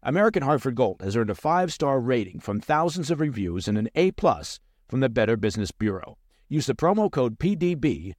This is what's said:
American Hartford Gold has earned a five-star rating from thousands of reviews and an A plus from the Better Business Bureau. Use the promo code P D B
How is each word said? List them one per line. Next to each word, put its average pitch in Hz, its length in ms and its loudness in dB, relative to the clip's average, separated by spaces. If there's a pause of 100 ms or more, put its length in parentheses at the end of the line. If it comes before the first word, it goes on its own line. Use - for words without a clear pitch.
American 190 400 2
Hartford 139 320 0
Gold 113 260 0
has 98 160 -2
earned 110 120 2
a 101 60 -2
five-star 156 640 0
rating 117 400 -2
from 104 220 -4
thousands 156 480 0
of 165 100 0
reviews 98 480 -2
and 107 100 0
an 110 180 -2
A 185 160 4
plus 98 480 -2 (280)
from 127 120 -4
the 131 100 2
Better 113 260 2
Business 104 360 -2
Bureau. 101 460 -6 (320)
Use 143 180 -2
the 127 80 0
promo 202 360 2
code 123 280 0
P 196 160 2
D 175 200 0
B 101 420 -2